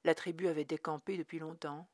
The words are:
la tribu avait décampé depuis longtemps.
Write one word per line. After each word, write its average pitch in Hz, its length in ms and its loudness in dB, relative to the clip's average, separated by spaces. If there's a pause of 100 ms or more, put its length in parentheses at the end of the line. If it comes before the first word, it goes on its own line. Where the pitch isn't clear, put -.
la 165 100 8
tribu 175 340 0
avait 151 180 2
décampé 165 520 -2
depuis 165 220 -6
longtemps. 160 540 -8